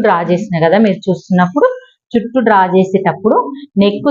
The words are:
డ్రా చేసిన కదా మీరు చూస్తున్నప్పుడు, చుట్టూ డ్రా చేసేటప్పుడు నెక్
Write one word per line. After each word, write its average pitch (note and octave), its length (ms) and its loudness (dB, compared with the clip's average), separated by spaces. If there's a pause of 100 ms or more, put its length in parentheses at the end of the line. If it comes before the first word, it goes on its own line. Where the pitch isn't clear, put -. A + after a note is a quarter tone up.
డ్రా G3+ 120 2 (140)
చేసిన F3+ 240 -2 (100)
కదా E3 200 2
మీరు G3 220 0
చూస్తున్నప్పుడు, F3+ 600 0 (460)
చుట్టూ A#3+ 340 -2
డ్రా G#3+ 140 4 (160)
చేసేటప్పుడు F#3+ 600 0 (460)
నెక్ G3+ 280 0